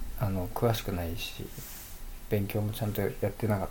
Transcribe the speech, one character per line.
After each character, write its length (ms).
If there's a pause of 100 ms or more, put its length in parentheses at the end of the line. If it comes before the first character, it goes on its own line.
(180)
あ 120
の、 180
詳 240
し 80
く 120
な 120
い 140
し、 280 (840)
勉 160
強 160
も 100
ち 80
ゃ 60
ん 80
と 80
や 60
っ 20
て 360
な 120
か 80
っ 40